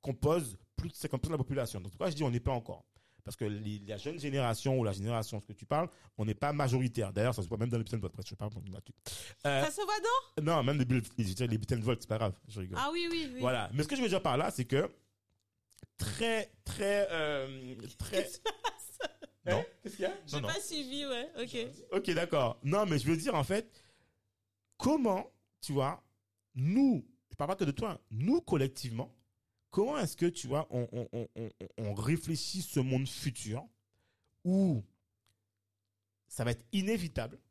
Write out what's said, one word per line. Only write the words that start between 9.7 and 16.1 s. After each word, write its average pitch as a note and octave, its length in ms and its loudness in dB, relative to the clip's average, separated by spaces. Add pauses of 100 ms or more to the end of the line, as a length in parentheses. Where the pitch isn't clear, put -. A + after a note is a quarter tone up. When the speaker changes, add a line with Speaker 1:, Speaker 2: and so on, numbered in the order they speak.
Speaker 2:
se E4+ 120 -4
voit G#4 180 0 (380)
dans ? D#3 60 -2
Speaker 1:
non, D#3 200 4
même C#3+ 160 2
les C3 60 4
bulletins, A#2+ 300 2
je A#2 100 2
veux F#2+ 100 0
dire, B2 120 0
les A2 120 2
bulletins A2+ 180 -2
de A2 60 -2
vote, A#2 180 2
c'est - 60 -16
pas G#2+ 100 0
grave. A2 160 2 (140)
Je G#2 140 -8
rigole. F#2 200 -4
Speaker 2:
Ah C#4 100 0
oui, E4+ 200 -2
oui, E4 200 -2
oui. B3 80 -10
Speaker 1:
Voilà. B2 340 0
Mais C3 100 0
ce D3+ 40 -2
que C#4 100 -2
je C4 40 2
veux A#3+ 60 2
dire F#3 160 2
par C3 140 2
là, D#3 120 2
c'est - 160 -4
que C#3+ 240 2 (1080)
très, A3 540 0 (140)